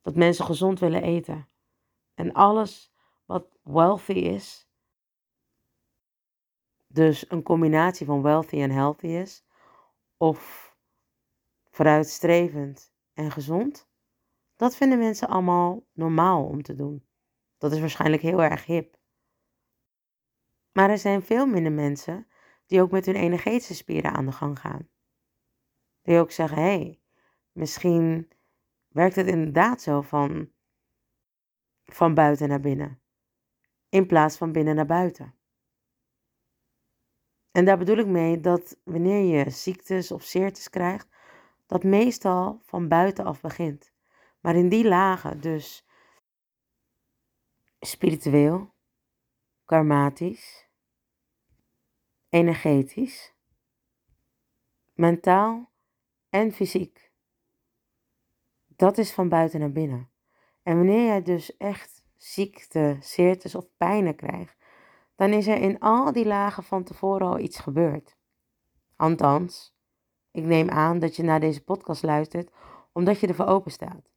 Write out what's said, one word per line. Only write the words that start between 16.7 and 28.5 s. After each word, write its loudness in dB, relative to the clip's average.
doen. -10
Dat -2
is -2
waarschijnlijk 0
heel 0
erg 0
hip. -6
Maar 4
er 2
zijn 0
veel 0
minder 0
mensen -4
die 4
ook 2
met -2
hun -2
energetische -2
spieren -6
aan -4
de -6
gang -8
gaan. -12
Die 4
ook 2
zeggen, -4
"Hey, -2
misschien -2